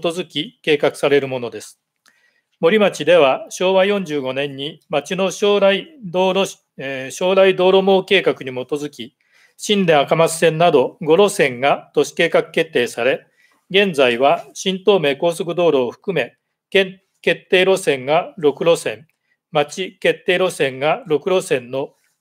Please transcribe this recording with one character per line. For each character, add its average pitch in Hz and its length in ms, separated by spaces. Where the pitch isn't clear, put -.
づ 170 180
き - 380
計 156 140
画 147 180
さ - 140
れ 139 120
る 135 60
も 131 140
の 117 100
で 107 120
す。 - 180
森 175 180
町 175 280
で 175 100
は 147 320
昭 185 240
和 190 140
四 202 180
十 147 160
五 131 140
年 139 200
に 139 360
町 156 260
の 190 140
将 202 280
来 196 300
道 185 300
路、 190 120
え 135 320
ー、 - 20
将 185 240
来 190 220
道 185 160
路 190 100
網 190 220
計 190 160
画 147 200
に 131 120
基 127 220
づ 147 160
き、 - 260
新 202 220
田 160 160
赤 147 160
松 160 220
線 165 180
な 170 140
ど 139 320
五 160 160
路 202 100
線 135 320
が 143 320
都 151 120
市 - 100
計 170 160
画 165 140
決 160 280
定 120 140
さ 117 180
れ、 135 220
現 196 260
在 127 220
は 147 380
新 190 240
東 190 220
名 143 160
高 170 160
速 170 220
道 175 120
路 143 160
を 117 80
含 - 240
め、 123 240
け 190 140
ん-、 190 160
決 165 300
定 185 160
路 190 100
線 135 300
が 160 320
六 147 260
路 165 140
線、 113 280
町 156 480
決 - 240
定 180 140
路 180 120
線 135 280
が 160 280
六 156 220
路 185 180
線 123 240
の 135 200